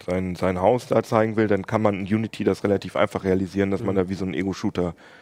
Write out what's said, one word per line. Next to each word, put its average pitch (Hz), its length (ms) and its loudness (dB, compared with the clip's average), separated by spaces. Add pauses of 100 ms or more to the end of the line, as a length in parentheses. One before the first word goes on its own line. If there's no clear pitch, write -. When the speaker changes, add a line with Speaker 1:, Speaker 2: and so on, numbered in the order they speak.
Speaker 1:
sein, 90 300 -2
sein 92 240 0
Haus 120 260 2
da 117 160 2
zeigen 110 320 2
will, 107 140 2
dann 98 180 0
kann 110 160 0
man 101 240 0
in 95 80 2
Unity 110 300 -2
das 98 180 2
relativ 95 320 0
einfach 92 300 0
realisieren, 95 480 0
dass 98 100 -2
man 98 140 -2
Speaker 2:
Mhm. - 20 4
Speaker 1:
da 90 100 0
wie 98 60 -4
so 95 100 -6
ein 92 80 -4
Ego-Shooter 90 640 -2 (280)